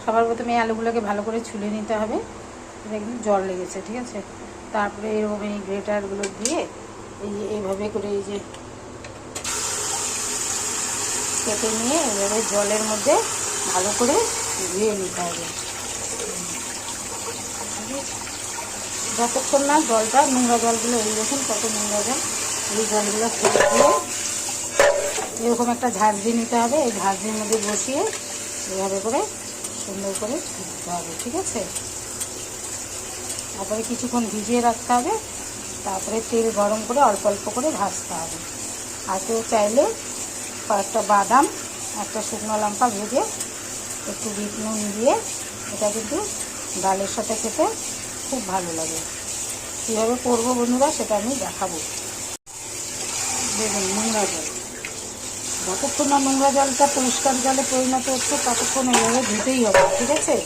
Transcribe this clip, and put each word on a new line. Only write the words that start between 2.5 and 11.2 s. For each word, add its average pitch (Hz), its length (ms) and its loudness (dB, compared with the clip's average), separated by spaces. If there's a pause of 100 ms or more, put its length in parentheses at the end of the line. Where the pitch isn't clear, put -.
এটা 214 180 -6
কিন্তু 233 260 -6
জল 202 220 6
লেগেছে, 180 280 -4 (100)
ঠিক 220 160 -6
আছে? 214 160 -8 (540)
তারপরে 202 340 0 (100)
এরকম 208 320 0
এই 208 80 -4 (100)
গ্রেটারগুলো 202 560 -2 (160)
দিয়ে 294 200 0 (640)
এই 208 100 -6
যে 208 80 -4 (120)
এইভাবে 196 380 -2
করে 202 240 -2
এই 196 120 -2
যে 202 80 -4 (3000)